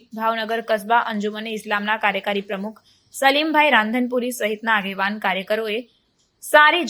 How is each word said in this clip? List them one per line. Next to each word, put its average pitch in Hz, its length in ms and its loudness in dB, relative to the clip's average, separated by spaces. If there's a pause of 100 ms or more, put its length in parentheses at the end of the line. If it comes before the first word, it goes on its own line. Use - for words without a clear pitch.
(120)
ભાવનગર 226 560 -2
કસ્બા 220 320 2 (120)
અંજુમને 214 460 -6
ઇસ્લામના 208 460 -2
કાર્યકારી 202 460 0
પ્રમુખ 202 340 -8 (300)
સલીમભાઈ 294 640 2
રાંધનપુરી 240 600 0
સહિતના 220 400 -2
આગેવાન 196 480 -2
કાર્યકરોએ 208 560 -2 (640)
સારી 302 480 4